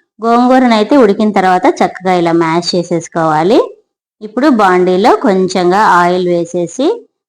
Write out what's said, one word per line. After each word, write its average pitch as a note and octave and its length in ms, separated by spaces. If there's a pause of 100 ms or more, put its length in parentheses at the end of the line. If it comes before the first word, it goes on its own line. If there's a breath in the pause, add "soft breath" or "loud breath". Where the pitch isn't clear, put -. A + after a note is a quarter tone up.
(260 soft breath)
గోంగూరను B3 480
అయితే G#3+ 220
ఉడికిన G#3+ 360
తర్వాత F#3 340
చక్కగా F#3 480
ఇలా E3+ 180
మ్యాష్ E3+ 420
చేసేసుకోవాలి. E3+ 1000 (460)
ఇప్పుడు B3 260
బాండీలో F#3+ 680
కొంచెంగా F#3+ 600
ఆయిల్ F3+ 500
వేసేసి, F3 800 (220)